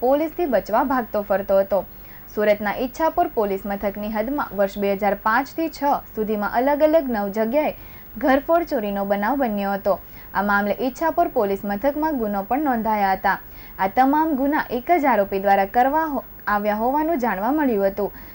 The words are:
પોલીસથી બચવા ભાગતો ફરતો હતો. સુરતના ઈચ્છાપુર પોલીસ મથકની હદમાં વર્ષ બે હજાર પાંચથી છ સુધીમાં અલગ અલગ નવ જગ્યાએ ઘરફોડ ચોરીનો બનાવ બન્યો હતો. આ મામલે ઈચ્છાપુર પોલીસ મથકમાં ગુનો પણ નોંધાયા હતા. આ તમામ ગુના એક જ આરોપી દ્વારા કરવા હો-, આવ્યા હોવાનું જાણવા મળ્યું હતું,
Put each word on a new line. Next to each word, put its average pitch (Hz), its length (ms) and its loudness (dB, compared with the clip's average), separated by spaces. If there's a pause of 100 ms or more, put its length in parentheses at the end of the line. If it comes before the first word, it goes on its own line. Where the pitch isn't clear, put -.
પોલીસથી 294 540 0
બચવા 208 300 0
ભાગતો 240 440 -2
ફરતો 196 320 2
હતો. 196 240 0 (500)
સુરતના 208 400 0 (120)
ઈચ્છાપુર 320 520 0
પોલીસ 196 280 -2
મથકની 208 500 -4
હદમાં 233 400 -4
વર્ષ 196 260 0
બે 202 140 2
હજાર 202 220 0 (100)
પાંચથી 277 400 0 (100)
છ 285 160 2 (220)
સુધીમાં 208 440 -2
અલગ 277 280 2
અલગ 302 260 2
નવ 208 140 -2 (100)
જગ્યાએ 233 380 0 (480)
ઘરફોડ 294 440 4
ચોરીનો 202 360 -2
બનાવ 202 360 0
બન્યો 208 320 0
હતો. 196 220 0 (400)
આ 196 80 0
મામલે 202 320 2 (120)
ઈચ્છાપુર 320 480 0
પોલીસ 202 360 0
મથકમાં 285 500 0
ગુનો 202 240 -2
પણ 269 240 -2
નોંધાયા 214 480 2
હતા. 190 180 0 (440)
આ 190 180 0
તમામ 294 420 4
ગુના 277 240 0 (160)
એક 247 100 -6 (140)
જ 277 80 4
આરોપી 202 340 2
દ્વારા 196 300 4
કરવા 277 380 2
હો-, 240 120 -4 (220)
આવ્યા 208 360 0
હોવાનું 302 420 2
જાણવા 214 340 0
મળ્યું 208 320 2
હતું, 196 200 -2 (240)